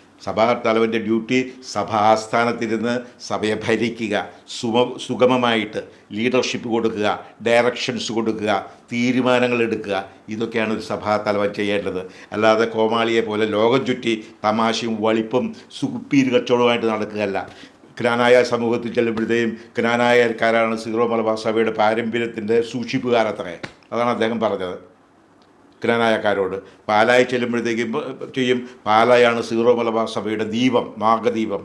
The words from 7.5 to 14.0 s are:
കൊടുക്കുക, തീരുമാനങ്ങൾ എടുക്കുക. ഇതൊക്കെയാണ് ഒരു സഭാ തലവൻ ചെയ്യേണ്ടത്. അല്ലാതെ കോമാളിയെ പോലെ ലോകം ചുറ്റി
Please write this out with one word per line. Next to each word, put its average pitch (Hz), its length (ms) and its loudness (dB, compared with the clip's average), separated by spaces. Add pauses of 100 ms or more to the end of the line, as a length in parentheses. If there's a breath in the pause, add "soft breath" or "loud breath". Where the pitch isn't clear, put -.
കൊടുക്കുക, 107 340 -2 (420 loud breath)
തീരുമാനങ്ങൾ 123 720 2
എടുക്കുക. 104 280 -4 (400 loud breath)
ഇതൊക്കെയാണ് 110 420 -4
ഒരു - 120 -8
സഭാ 104 240 -2 (140)
തലവൻ 101 320 0
ചെയ്യേണ്ടത്. 95 420 -2 (340 loud breath)
അല്ലാതെ 110 400 4
കോമാളിയെ 113 540 0
പോലെ 107 180 0 (100)
ലോകം 117 320 2
ചുറ്റി 117 260 -2 (320 loud breath)